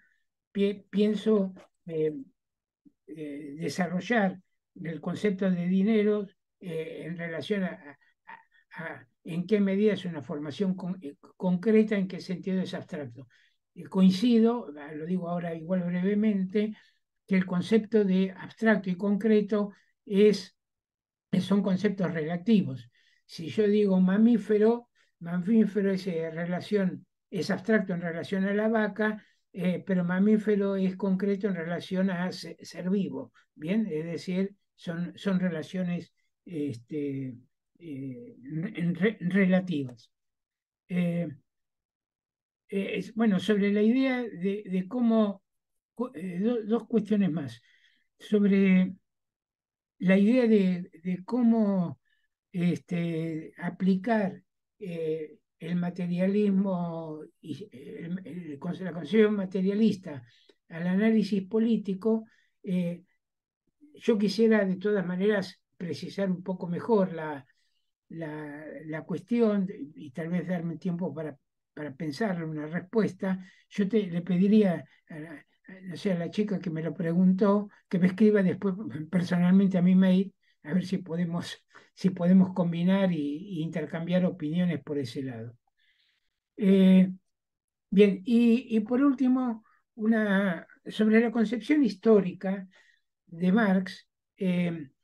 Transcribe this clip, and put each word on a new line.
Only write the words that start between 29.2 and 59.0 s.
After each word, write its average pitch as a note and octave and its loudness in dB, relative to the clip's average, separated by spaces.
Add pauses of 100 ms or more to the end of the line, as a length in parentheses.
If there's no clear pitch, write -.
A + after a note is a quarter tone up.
eh, F3+ -2
pero F3+ 0
mamífero G3 2
es F#3+ -2
concreto G3 -2
en F#3+ -2
relación F3 -4
a F3+ -4
se-, - -14
ser - -8
vivo, D#3 -4 (220)
¿bien? G3 -2
Es D#3 -4
decir, F3+ -6 (200)
son, E3+ -8
son F#3+ -2
relaciones, F3 -4 (320)
este, C#3+ -6 (440)
eh, C3+ -12 (400)
en E3+ -2
re-, G#3+ 0
relativas. F3+ 0 (800)
Eh, E3+ -2 (1400)
eh, G3 -4
es, - -10
bueno, G#3+ 2
sobre G3+ 0
la G#3 2
idea B3+ 2
de, G3 -6
de F#3 -4
cómo A3+ 0 (500)
cu-, B3+ -6
eh, F3 -8
do-, A3 0
dos A3 -2
cuestiones G3+ 0
más. C#3 -6 (560)
Sobre G3 4 (1080)
la F#3+ 4
idea A#3 6
de, F#3 4 (140)
de F3+ -4
cómo, G#3+ 2 (520)
este, E3 -4
aplicar, F#3+ -2 (380)
eh, D#3+ -6 (220)
el E3+ -6
materialismo F3 -2 (180)
y, E3 -14
eh, D3+ -16
el, F3+ -8
el D#3+ -12
conce-, F3 -8
la F3 -8
concepción G#3 2